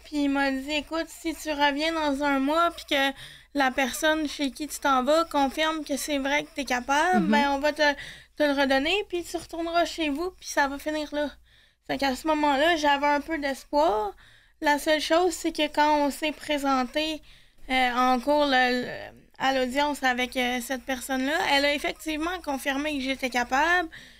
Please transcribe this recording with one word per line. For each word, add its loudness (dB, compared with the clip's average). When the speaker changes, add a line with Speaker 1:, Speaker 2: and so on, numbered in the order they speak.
Speaker 1:
Puis -2
il 2
m'a 0
dit, « -6
Écoute, -4
si -8
tu -8
reviens 0
dans -2
un 2
mois 2
puis -14
que 0
la 2
personne 0
chez -4
qui -10
tu -10
t'en 2
vas 4
confirme 0
que -4
c'est -2
vrai -2
que -20
t'es -4
capable, 2
Speaker 2:
Mhm. 2
Speaker 1:
ben, 4
on 0
va 0
te, 4
te 2
le 4
redonner, 2
puis -4
tu -8
retourneras -2
chez -2
vous, -4
puis -16
ça 2
va -8
finir -6
là. » -2
Fait -4
qu'à 0
ce -8
moment-là, 4
j'avais 2
un 2
peu -6
d'espoir. 0
La 2
seule 2
chose, 2
c'est -4
que 0
quand 2
on 0
s'est -4
présenté, -2
euh, 2
en 4
cours 2
le, 2
le, -6
à 2
l'audience 0
avec, 0
euh, -2
cette -6
personne-là, -2
elle 4
a 2
effectivement -4
confirmé -4
que -4
j'étais -4
capable, 2